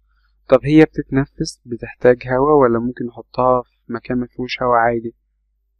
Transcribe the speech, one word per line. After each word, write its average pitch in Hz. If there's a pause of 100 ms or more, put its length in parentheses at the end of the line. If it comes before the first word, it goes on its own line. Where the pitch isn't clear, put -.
(480)
طب 131
هي 156
بتتنفس؟ -
بتحتاج 123
هوا 139
ولا 120
ممكن 123
نحطها 127
في -
مكان 120
ما 123
فيهوش -
هوا 123
عادي؟ 117 (640)